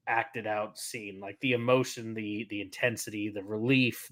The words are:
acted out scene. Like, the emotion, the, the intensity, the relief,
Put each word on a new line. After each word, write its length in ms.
acted 400
out 320
scene. 400
Like, 220
the 140
emotion, 600
the, 360
the 100
intensity, 680
the 120
relief, 680